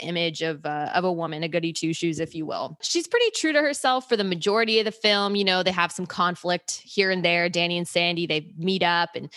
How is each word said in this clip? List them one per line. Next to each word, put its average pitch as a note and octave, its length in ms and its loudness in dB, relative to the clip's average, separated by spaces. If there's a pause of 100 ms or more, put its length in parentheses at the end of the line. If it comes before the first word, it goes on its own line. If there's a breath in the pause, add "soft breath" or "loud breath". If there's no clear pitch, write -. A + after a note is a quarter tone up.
image E3+ 400 -2
of, D#3+ 240 -2
uh, D3 280 -4
of F3 100 2
a F#3 80 2
woman, D#3+ 320 -4
a E3+ 40 -2
goody E3 240 -2
two D#3+ 220 -2
shoes, D#3+ 260 -2
if D#3+ 160 -6
you D#3 100 -6
will. B2 360 -6
She's - 260 -2
pretty A#4 240 2
true D#4 220 0
to D4 80 4
herself C4 480 0
for A#3 80 2
the G#3 60 2
majority G3+ 560 2
of G#3+ 60 2
the G#3+ 60 -4
film. G3+ 440 2
You G3+ 100 2
know, F#3 180 2
they F#3 80 2
have F3 200 2
some F3+ 140 -8
conflict F3 800 -2
here F#3+ 280 0
and F3+ 120 -2
there. E3+ 240 4
Danny F3 300 0
and F3 100 -2
Sandy, F3 400 0
they D#3 300 -4
meet F#3 260 0
up E3+ 320 2
and - 220 -10